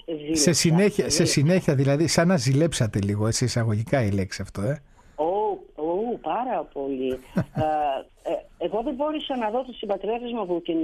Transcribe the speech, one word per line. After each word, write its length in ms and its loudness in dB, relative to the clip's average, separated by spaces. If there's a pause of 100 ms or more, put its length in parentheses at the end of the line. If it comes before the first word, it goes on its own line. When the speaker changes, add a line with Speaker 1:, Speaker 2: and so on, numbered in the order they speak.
Speaker 1:
ζήλεψα. 360 -2
Speaker 2:
Σε 120 6
συνέχεια, 500 4
σε 60 -2
Speaker 1:
Ζήλεψα. 240 2
Speaker 2:
συνέχεια, 420 4
δηλαδή, 320 2
σαν 200 4
να 100 6
ζηλέψατε 640 2
λίγο, 280 0
έτσι, 160 2
εισαγωγικά 600 0
η 80 2
λέξη 300 -2
αυτό, 200 -8
ε. 200 -2 (340)
Speaker 1:
Ω, 80 -2 (520)
ω, 460 -2
πάρα 420 -2 (100)
πολύ. 380 -4
Speaker 2:
<laughs> 80 -6 (360)
Speaker 1:
Ε, 760 -2
ε, 40 0 (220)
εγώ 240 -4
δεν 140 -6
μπόρεσα 420 -4
να 120 -2
δω 140 -4
το 100 -12
συμπατριώτισμα 680 -6
από 200 -4
την, 220 -4